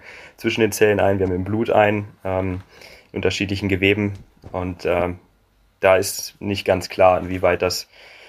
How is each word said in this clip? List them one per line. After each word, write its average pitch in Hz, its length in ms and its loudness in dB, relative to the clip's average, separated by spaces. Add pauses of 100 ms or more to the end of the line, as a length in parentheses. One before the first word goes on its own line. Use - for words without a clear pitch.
(380)
zwischen 113 240 -2
den 110 100 2
Zellen 104 280 2
einen, 98 200 2
wir 95 60 0
haben 92 100 -2
im 92 80 -2
Blut 107 280 -2
einen, 104 360 2 (160)
ähm, 95 380 -4 (500)
in - 60 -8
unterschiedlichen 98 520 -2
Geweben. 98 440 2 (380)
Und, 90 340 -8
ähm, 87 320 -2 (600)
da 95 180 6
ist - 420 -6
nicht 98 240 -6
ganz 92 260 -2
klar, 92 300 4
inwieweit 90 440 -2
das - 240 -4 (400)